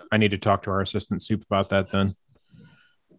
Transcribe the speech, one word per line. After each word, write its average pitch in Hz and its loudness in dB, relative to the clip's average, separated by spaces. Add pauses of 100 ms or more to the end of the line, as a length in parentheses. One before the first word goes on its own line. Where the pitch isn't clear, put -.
(120)
I 110 2
need 107 4
to 101 -2
talk 98 0
to 104 -6
our 98 0
assistant 98 -4
soup 107 -4
about 98 0
that 95 0
then. 98 0 (1040)